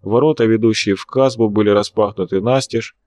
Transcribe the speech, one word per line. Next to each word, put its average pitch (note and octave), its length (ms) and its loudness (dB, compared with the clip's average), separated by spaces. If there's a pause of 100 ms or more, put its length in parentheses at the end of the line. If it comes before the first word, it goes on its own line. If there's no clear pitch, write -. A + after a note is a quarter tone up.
Ворота, B2 440 2
ведущие A2 500 2
в - 100 -16
Казбу, B2 440 0
были G#2 200 0
распахнуты G2+ 680 -2
настежь A#2 560 -4 (120)